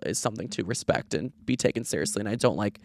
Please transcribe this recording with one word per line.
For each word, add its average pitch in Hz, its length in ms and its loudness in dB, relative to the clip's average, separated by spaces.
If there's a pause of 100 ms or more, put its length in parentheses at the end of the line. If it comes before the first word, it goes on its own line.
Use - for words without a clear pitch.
is - 140 -2
something 113 300 -2
to - 160 -2
respect - 480 0
and 117 180 -2 (140)
be 127 100 2
taken - 300 0
seriously. - 340 -2
And 104 80 -2
I 101 80 0
don't 120 220 4
like 104 280 -2